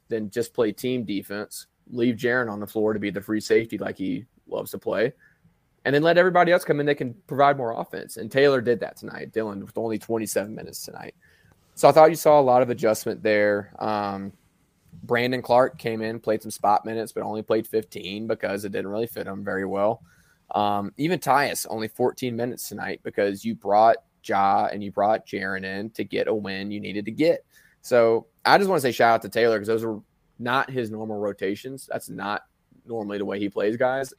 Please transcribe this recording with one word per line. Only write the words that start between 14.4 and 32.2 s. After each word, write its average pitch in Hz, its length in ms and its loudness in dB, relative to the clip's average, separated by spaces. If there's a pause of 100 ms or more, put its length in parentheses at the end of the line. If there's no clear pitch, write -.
Brandon 123 380 -2
Clark 127 360 4
came 113 240 -4
in, 113 180 -6
played 110 220 -2
some 107 100 -12
spot - 340 0
minutes, 110 260 -6
but 107 120 -6
only 107 180 -6
played 110 260 -2
fifteen 107 600 -6
because 101 380 -4
it 98 60 -8
didn't 98 200 -6
really 113 160 -4
fit - 200 -10
him 98 160 -10
very 98 220 -4
well. 101 380 0 (520)
Um, 104 420 0
even 160 220 0
Tyus, 135 500 0
only 110 180 -6
fourteen 123 480 -2
minutes 123 340 -6
tonight 98 340 -8
because 101 420 -2
you 113 100 -2
brought 107 420 4 (260)
Ja 98 480 2
and 104 120 -8
you 101 80 -8
brought 104 340 0
Jaren 95 380 -6
in 98 280 -8
to - 120 -8
get 101 240 -2
a 107 60 0
win 101 380 -6
you 104 80 -8
needed 101 260 -8
to 113 60 -8
get. 151 340 0 (360)
So 113 460 4 (160)
I 135 140 6
just 196 120 2
wanna 175 120 2
say 127 100 2
shout 117 240 4
out 110 60 -2
to 107 80 -10
Taylor 113 280 2
'cause 101 100 -4
those 113 180 0
were 110 140 -6 (380)
not 123 320 -2
his 123 220 -6
normal 110 280 -8
rotations. 104 720 -6
That's - 180 -8
not 101 340 -6 (420)